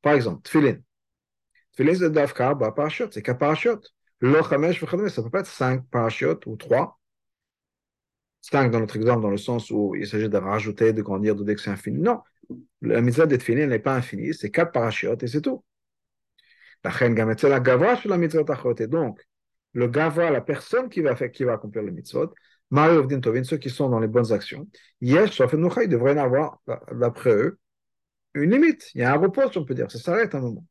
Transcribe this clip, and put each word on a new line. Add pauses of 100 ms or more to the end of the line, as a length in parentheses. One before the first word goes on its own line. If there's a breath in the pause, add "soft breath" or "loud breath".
Par
exemple,
tfilin. (960)
Tfilin,
c'est
dafka,
ba
parashot,
c'est
qu'à
parashot. (420)
Lo
chamesh
v'chadmeh,
ça
peut
pas
être
cinq
parashot
ou
trois. (1400)
Cinq
dans
notre
exemple,
dans
le
sens
où
il
s'agit
de
rajouter,
de
grandir,
de
dire
que
c'est
infini.
Non, (580)
La
mitzvah
des
tefillin
n'est
pas
infinie,
c'est
quatre
parachiotes
et
c'est
tout. (1200 soft breath)
לכן
גם
אצל
הגברה
של
המצוות
האחרות,
et
donc, (540)
le
gavra,
la
personne
qui
va
faire,
qui
va
accomplir
les
mitzvot, (380 soft breath)
מרי
עובדין
טובין,
ceux
qui
sont
dans
les
bonnes
actions, (360 soft breath)
יש
סוף
מנוחה,
il
devrait
y
en
avoir, (340)
d'après
eux, (760)
une
limite.
Il
y
a
un
repos,
si
on
peut
dire,
ça
s'arrête
un
moment.